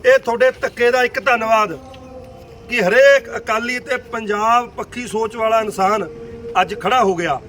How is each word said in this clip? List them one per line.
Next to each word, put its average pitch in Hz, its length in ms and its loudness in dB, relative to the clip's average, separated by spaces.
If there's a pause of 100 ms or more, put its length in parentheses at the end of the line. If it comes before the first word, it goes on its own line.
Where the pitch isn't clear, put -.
ਇਹ 262 120 6
ਤੁਹਾਡੇ 240 320 2
ਧੱਕੇ 240 400 -2
ਦਾ 254 140 0
ਇੱਕ 247 160 -4
ਧੰਨਵਾਦ 220 520 2 (960)
ਕਿ 233 140 -2
ਹਰੇਕ 262 540 4
ਅਕਾਲੀ 233 420 -4
ਤੇ 247 180 -6
ਪੰਜਾਬ 226 720 0
ਪੱਖੀ 240 360 -12
ਸੋਚ 220 300 -4
ਵਾਲਾ 220 240 2
ਇਨਸਾਨ 202 460 0 (540)
ਅੱਜ 175 200 -2
ਖੜਾ 247 220 2
ਹੋ 190 120 2
ਗਿਆ। 165 340 -4